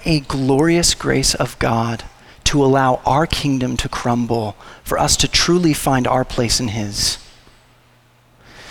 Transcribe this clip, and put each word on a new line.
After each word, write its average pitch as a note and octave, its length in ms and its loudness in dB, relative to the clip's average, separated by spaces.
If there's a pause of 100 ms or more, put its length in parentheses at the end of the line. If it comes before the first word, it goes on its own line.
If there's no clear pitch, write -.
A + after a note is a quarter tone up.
a D#3+ 140 2
glorious C#3 720 2
grace C3+ 400 0
of - 240 -4
God A2+ 460 -2 (400)
to C#3+ 200 2
allow C3 440 4
our C#3+ 180 2
kingdom B2+ 520 -2
to - 120 -4
crumble, A#2 680 -2 (280)
for - 160 -2
us D3 180 2
to C#3+ 100 2
truly E3+ 460 2
find C3 320 0
our C3 180 0
place - 360 -2
in B2+ 80 -2
his. G#2 500 -4 (1500)